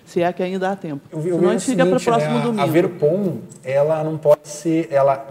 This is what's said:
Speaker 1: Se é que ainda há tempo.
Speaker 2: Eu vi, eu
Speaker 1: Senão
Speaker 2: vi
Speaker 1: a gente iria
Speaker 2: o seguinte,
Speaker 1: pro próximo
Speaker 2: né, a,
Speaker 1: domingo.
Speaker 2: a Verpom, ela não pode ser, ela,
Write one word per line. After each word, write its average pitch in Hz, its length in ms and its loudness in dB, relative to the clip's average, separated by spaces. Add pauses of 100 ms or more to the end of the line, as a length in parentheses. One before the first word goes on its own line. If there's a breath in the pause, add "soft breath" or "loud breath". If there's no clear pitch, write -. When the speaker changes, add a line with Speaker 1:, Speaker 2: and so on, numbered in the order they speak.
Speaker 1:
Se - 160 -2
é 170 100 2
que 180 120 -6
ainda 185 260 -4
há 196 60 -4
tempo. 156 260 -10 (100)
Speaker 2:
Eu 160 80 -8
vi, 160 100 -4
eu 175 80 -2
Speaker 1:
Senão 185 120 4
Speaker 2:
vi 220 60 2
Speaker 1:
a - 20 -2
gente 190 140 -4
iria 175 140 2
Speaker 2:
o - 20 2
seguinte, 247 160 0
Speaker 1:
pro 233 100 2
próximo 226 200 0
Speaker 2:
né, 240 60 0
a, 226 40 -2
Speaker 1:
domingo. 233 180 -2
Speaker 2:
a 143 60 2
Verpom, 170 720 0 (260)
ela 151 400 0
não 156 140 -4
pode 147 300 2
ser, 165 440 -2
ela, 139 240 4 (160)